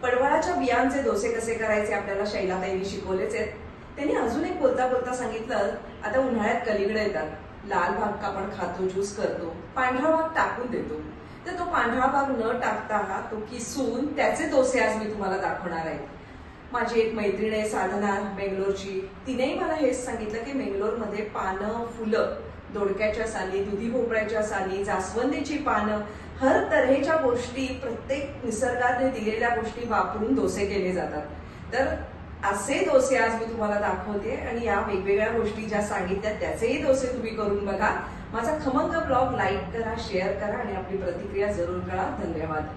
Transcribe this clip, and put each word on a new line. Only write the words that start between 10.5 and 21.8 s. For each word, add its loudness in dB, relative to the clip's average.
देतो. -4
तर -6
तो -2
पांढरा 2
भाग 4
न 0
टाकता 0
हा -2
तो -4
किसून -2
त्याचे 2
डोसे 6
आज 4
मी -2
तुम्हाला -2
दाखवणार -2
आहे. -4
माझी 0
एक 2
मैत्रीण 0
आहे 0
साधना 0
बेंगलोरची, -2
तिनेही 0
मला 0
हेच 2
सांगितलं -4
की -8
बेंगलोरमध्ये -2
पानं, -4